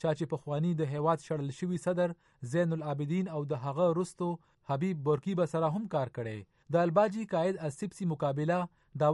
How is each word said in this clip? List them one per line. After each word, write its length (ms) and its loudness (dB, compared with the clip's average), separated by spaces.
چا 180 2
چې 140 -4
پخواني 380 0
د 120 0
هیواد 320 2
شړل 260 -4
شوي 260 -2
صدر 280 2
زین 240 4
العابدین 600 -2
او 40 -2
د 120 -2
هغه 280 2
وروستو 360 -2
حبیب 400 0
بورکیبه 460 2
سره 200 2
هم 220 -4
کار 220 -2
کړی. 200 -4
د 80 4
الباجي 400 2
قائد 240 2
السبسي 420 -6
مقابله 480 0
دا 120 6